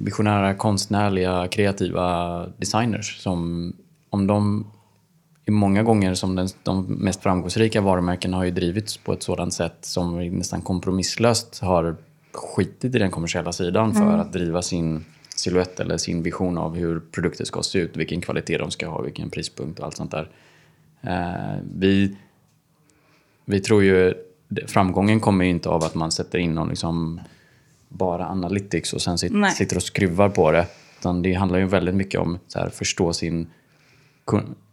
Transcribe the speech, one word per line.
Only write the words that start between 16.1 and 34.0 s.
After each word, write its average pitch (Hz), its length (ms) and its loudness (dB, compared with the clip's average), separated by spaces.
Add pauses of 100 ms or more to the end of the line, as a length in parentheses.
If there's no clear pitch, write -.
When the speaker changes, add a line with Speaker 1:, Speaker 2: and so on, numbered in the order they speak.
Speaker 1:
vision 87 360 -2
av 82 180 -4
hur 82 240 -2
produkter - 440 -4
ska 87 180 -6
se - 160 -2
ut, 85 180 -2
vilken 82 240 -2
kvalitet 78 380 -4
de 78 120 -4
ska - 180 -8
ha, 80 140 -6
vilken - 280 -8
prispunkt - 480 -8
och - 80 -8
allt - 100 -10
sånt 82 140 -8
där. 76 200 -6 (720)
Eh, 92 560 -4 (200)
vi, 98 380 4 (1300)
vi 98 160 2
tror 104 220 6
ju, 92 320 6 (520)
framgången 101 540 4
kommer 98 240 4
ju 90 60 4
inte 87 180 0
av 82 160 2
att 80 100 -2
man 82 180 -2
sätter - 260 -4
in 85 160 0
någon 82 140 -2
liksom 82 520 -4 (680)
bara 87 400 -2
analytics 95 640 -2
och - 100 -4
sen 87 160 0
sit-, 90 140 -2
Speaker 2:
Nej. 202 180 2
Speaker 1:
sitter - 260 0
och 90 60 0
skruvar 95 460 2
på 90 240 6
det. 85 140 4 (340)
Utan 90 220 0
det 92 120 2
handlar 92 240 2
ju 95 80 4
väldigt 90 280 2
mycket 95 260 0
om 85 180 -2 (100)
så - 100 -6
här, 87 100 -2
förstå 87 440 -2
sin 82 340 -4 (800)